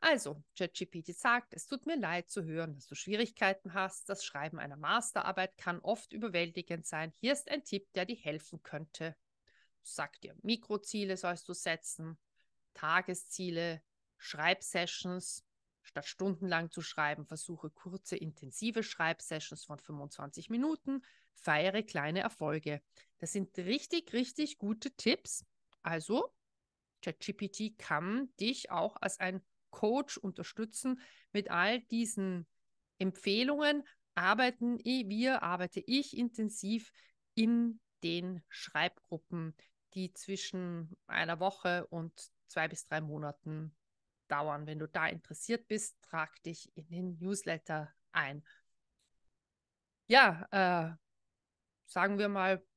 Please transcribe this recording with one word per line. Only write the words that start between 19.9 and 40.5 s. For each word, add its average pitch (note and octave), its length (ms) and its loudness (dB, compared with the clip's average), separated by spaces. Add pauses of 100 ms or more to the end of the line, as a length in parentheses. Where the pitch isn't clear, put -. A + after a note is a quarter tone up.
Minuten, C4+ 520 0 (320)
feiere F3+ 480 2
kleine E3 380 -2
Erfolge. D3+ 640 -2 (360)
Das E3 120 -6
sind - 260 -4
richtig, C4 540 -2
richtig D4 460 -2
gute A3 400 -4
Tipps. - 480 0 (360)
Also, F#3+ 540 0 (640)
Chat - 200 -6
G - 100 -4
P G3 160 -6
T G#3+ 300 -4
kann G3 580 -2
dich A#3 340 -2
auch F3 300 0
als - 220 -2
ein F#3 200 -2 (300)
Coach B3+ 460 2
unterstützen. A3 840 -4 (300)
Mit G3+ 180 -2
all G3 320 4
diesen G3 680 -2 (520)
Empfehlungen C4 840 4 (300)
arbeiten A#3+ 720 4
i-, B3 240 2
wir, A#3+ 320 4
arbeite F3+ 380 0
ich C#4 360 0
intensiv A3 760 -2 (420)
in A#3 480 4 (220)
den F3 460 -2
Schreibgruppen, D#3+ 1080 -4 (400)
die F#3 180 -4
zwischen F3+ 800 -6 (120)